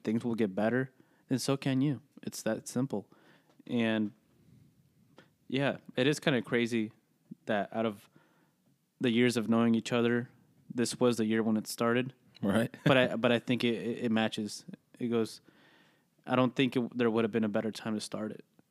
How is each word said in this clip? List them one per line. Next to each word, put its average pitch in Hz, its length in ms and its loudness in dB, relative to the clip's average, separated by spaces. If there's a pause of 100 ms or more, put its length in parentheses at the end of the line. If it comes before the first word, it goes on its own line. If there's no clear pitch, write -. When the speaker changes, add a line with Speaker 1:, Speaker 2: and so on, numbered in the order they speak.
Speaker 1:
things 110 200 -2
will 117 100 -2
get 104 200 -2
better, 117 360 -2 (380)
then 131 100 0
so 135 180 -2
can 131 240 -2
you. 135 200 0 (220)
It's - 200 -12
that - 260 -4
simple. 123 380 -4 (600)
And, 110 440 0 (1400)
yeah, 131 300 0 (200)
it 127 100 4
is 147 120 2
kinda 127 240 2
crazy 113 500 0 (540)
that 104 260 0
out 113 140 -2
of 104 240 -8 (880)
the 127 100 2
years 120 260 4
of 107 120 -2
knowing 117 260 4
each 110 180 -2
other, 120 360 0 (460)
this 120 240 -2
was 123 200 4
the 113 60 2
year 113 180 2
when 110 140 2
it 107 100 -4
started. 120 460 -2 (300)
Speaker 2:
Right. 110 380 0
<laughs> - 40 -20
Speaker 1:
But 135 120 6
I, 127 200 4
but 117 160 2
I 117 60 4
think - 260 -2
it, 117 100 2
it, 107 300 -6
it 117 60 0
matches. 110 540 -2 (340)
It 123 100 -4
goes, 113 320 -2 (840)
I 131 100 0
don't 127 180 4
think 131 220 2
it, 120 220 -2
there 117 120 4
would 113 140 2
have 104 80 -2
been 110 120 2
a 107 40 0
better 110 220 -2
time 110 240 -6
to 104 60 -4
start 107 320 -8
it. - 120 -16 (260)